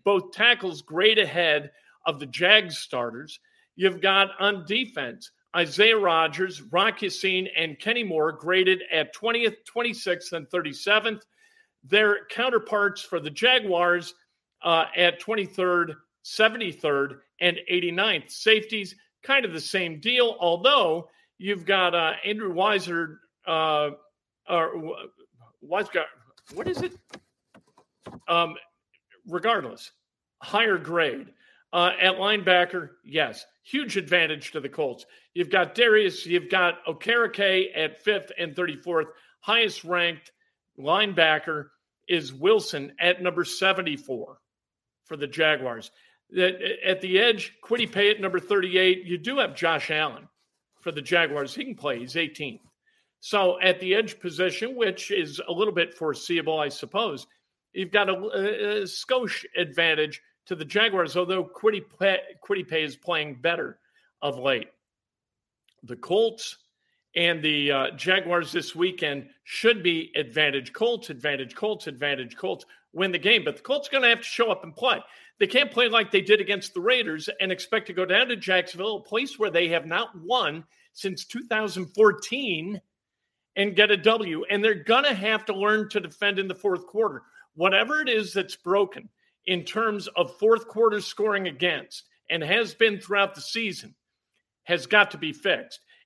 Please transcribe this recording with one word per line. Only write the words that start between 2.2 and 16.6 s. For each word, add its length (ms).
Jags 520
starters. 640
You've 240
got 280
on 260
defense, 640
Isaiah 420
Rodgers, 640
Rock 400
Ya-Sin, 460
and 220
Kenny 240
Moore 300
graded 480
at 220
twentieth, 520
twenty-sixth, 680
and 160
thirty-seventh. 760
Their 460
counterparts 720
for 180
the 100
Jaguars, 840
uh, 220
at 240
twenty-third, 760
seventy-third, 1000